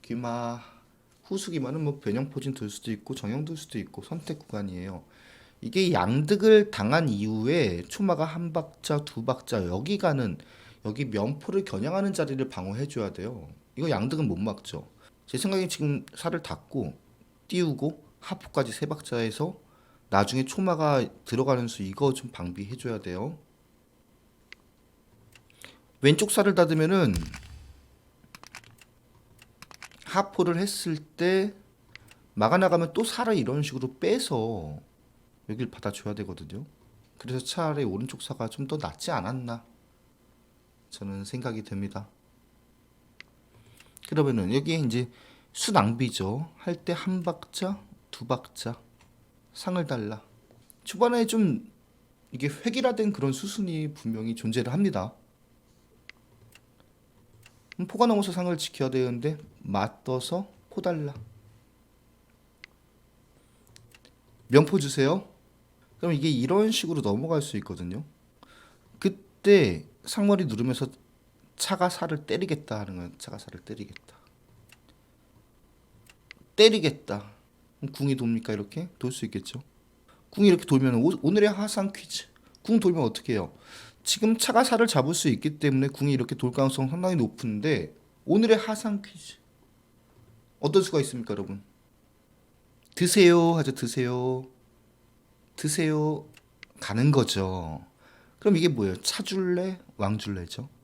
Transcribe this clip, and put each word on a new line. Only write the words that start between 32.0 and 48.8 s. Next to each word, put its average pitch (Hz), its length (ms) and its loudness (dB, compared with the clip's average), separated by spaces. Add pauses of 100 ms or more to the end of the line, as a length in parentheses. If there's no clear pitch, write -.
막아나가면 170 580 4
또 220 100 2
살을 226 340 0
이런 139 260 0
식으로 131 340 -6
빼서 113 800 -2 (720)
여길 113 220 -6
받아줘야 - 440 -6
되거든요. 92 500 -12 (520)
그래서 127 260 -8
차라리 151 400 -2
오른쪽 107 380 -6
사가 117 260 -8
좀 135 200 -8
더 156 100 -4
낫지 92 340 -8
않았나 117 540 -6 (1300)
저는 98 340 -10
생각이 120 380 -6
됩니다. 98 440 -8 (2000)
그러면은 123 460 0
여기에 147 240 0
이제 123 320 -2 (420)
수 - 200 -4
낭비죠. 117 840 0
할 - 280 -8
때 175 80 -2
한 185 300 -4
박자, 185 580 -6 (300)
두 - 140 -14
박자 120 540 -6 (760)